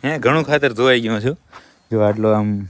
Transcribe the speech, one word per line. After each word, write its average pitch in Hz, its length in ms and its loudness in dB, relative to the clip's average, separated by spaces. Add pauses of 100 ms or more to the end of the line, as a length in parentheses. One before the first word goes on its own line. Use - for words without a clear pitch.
હે, 151 100 -4
ઘણું 151 260 2
ખાતર 139 300 0
ધોવાઈ 123 280 2
ગયું 110 200 -4
છે. 135 140 -2 (560)
જો 110 80 0
આટલો 107 300 2
આમ 104 400 0